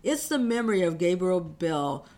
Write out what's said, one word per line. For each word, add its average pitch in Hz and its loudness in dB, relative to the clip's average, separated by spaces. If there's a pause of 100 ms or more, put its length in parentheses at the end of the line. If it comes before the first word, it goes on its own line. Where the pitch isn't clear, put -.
it's 294 -2
the 294 0
memory 226 2
of 165 0
Gabriel 180 2
Bell 156 -4 (100)